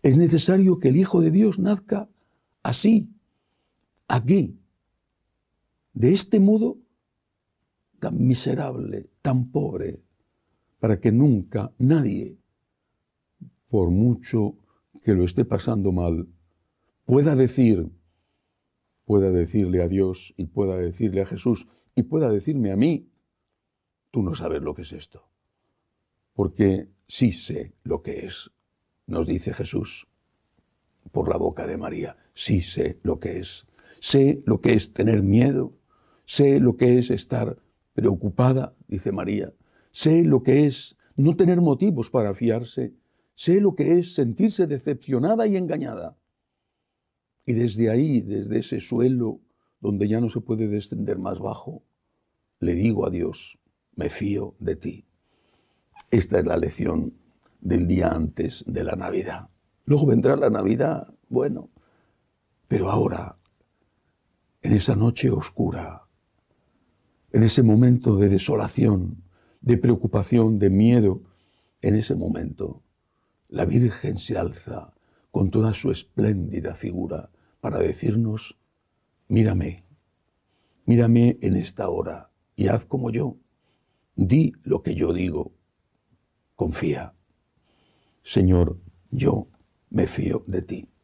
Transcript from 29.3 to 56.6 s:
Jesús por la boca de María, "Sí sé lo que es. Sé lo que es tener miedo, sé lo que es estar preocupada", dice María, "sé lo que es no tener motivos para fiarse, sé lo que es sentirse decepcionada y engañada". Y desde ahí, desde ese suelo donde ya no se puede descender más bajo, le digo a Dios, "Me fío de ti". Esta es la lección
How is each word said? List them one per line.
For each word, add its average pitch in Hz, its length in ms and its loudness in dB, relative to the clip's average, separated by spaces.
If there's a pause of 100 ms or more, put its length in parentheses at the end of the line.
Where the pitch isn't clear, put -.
Jesús - 540 -8 (1040)
por 82 180 -2
la 87 80 -2
boca 82 300 -4
de 85 100 -8
María, - 400 -10 (160)
"Sí - 280 -2
sé - 420 -6
lo - 160 -4
que 90 200 -8
es. - 280 -16 (320)
Sé 139 460 4
lo 110 140 2
que - 140 2
es 107 200 0
tener 104 300 2
miedo, 123 540 2 (480)
sé 143 340 4
lo 123 160 4
que 123 220 4
es 123 140 0
estar - 460 -6 (360)
preocupada", 127 840 0 (120)
dice 98 240 -6
María, 95 420 -6 (380)
"sé 165 340 2
lo 135 180 2
que 139 220 4
es - 320 -6 (180)
no 147 200 2
tener 175 260 4
motivos 151 480 0
para 107 240 0
fiarse, 120 600 -4 (420)
sé 185 260 2
lo 190 140 2
que 160 240 2
es 175 160 -6
sentirse 165 520 0
decepcionada 147 800 -2
y 202 80 0
engañada". 139 600 -6 (1300)
Y 123 80 -2
desde 110 360 0
ahí, 127 320 2
desde 107 380 -4
ese - 200 -6
suelo 120 600 -2 (400)
donde 101 280 -2
ya 110 120 0
no 117 100 0
se 113 120 -6
puede 110 260 -4
descender 101 520 -6
más 95 200 -8
bajo, - 440 -12 (760)
le 85 140 -2
digo 101 320 0
a - 60 -2
Dios, - 480 -8 (360)
"Me 87 140 -6
fío 101 500 -6
de - 160 -6
ti". - 300 -14 (1040)
Esta 92 280 2
es 87 60 0
la 82 120 -2
lección 82 560 -4 (480)